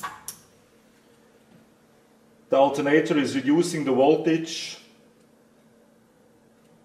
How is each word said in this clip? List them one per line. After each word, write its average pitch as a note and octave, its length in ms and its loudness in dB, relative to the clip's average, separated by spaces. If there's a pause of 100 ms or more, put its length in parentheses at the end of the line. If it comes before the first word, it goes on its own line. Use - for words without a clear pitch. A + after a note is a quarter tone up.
(2500)
The - 80 2
alternator D3 600 2
is B2+ 180 -2
reducing D3+ 500 0
the C3+ 60 -2
voltage D#3 880 0 (2000)